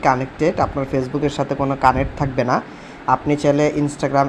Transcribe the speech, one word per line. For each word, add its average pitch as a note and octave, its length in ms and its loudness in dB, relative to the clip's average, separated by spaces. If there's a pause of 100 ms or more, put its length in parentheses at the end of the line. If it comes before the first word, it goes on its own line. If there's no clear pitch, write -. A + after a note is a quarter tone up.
connected, C3 560 0
আপনার C#3 320 -2
Facebook-এর C#3 360 0
সাথে C#3 260 -2
কোনো C3+ 260 -2
কানেক্ট C3 380 2
থাকবে C3 240 0
না। B2 180 2 (460)
আপনি C#3+ 300 2
চাইলে D3 380 2
Instagram C#3 540 0